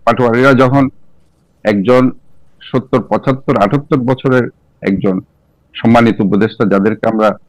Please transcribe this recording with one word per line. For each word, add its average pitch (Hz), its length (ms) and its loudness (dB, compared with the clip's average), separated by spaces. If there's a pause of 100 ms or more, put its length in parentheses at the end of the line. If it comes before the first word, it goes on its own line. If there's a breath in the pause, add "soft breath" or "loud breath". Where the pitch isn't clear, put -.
পাটোয়ারিরা 120 480 2
যখন 131 360 2 (760)
একজন 110 460 2 (500)
সত্তর, 127 420 -4
পঁচাত্তর, - 540 -4
আটাত্তর 139 400 0
বছরের 127 520 0 (340)
একজন 95 380 -2 (540)
সম্মানিত 117 460 2
উপদেষ্টা, 104 440 -2
যাদেরকে 104 420 -2
আমরা 110 320 0 (100)